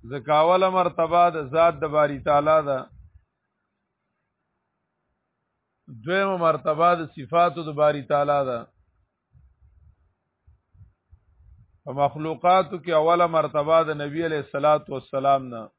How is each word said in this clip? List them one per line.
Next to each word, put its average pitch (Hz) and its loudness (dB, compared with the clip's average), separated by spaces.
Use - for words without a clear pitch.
ځکه 135 -10
اوله 185 4
مرتبه 175 0
د - -6
ذات 165 2
د 147 -4
باری 147 0
تعالی 151 2
ده، 135 -2
دویمه 180 -4
مرتبه 156 0
د 165 -8
صفاتو 170 -2
د 156 -10
باری 147 2
تعالی 143 0
ده. 120 -6
په 147 -12
مخلوقاتو 160 0
کې 175 -6
اوله 170 2
مرتبه 151 0
د - -6
نبی 147 -8
علیه 151 -4
الصلاة 151 0
والسلام 135 0
نه 113 -12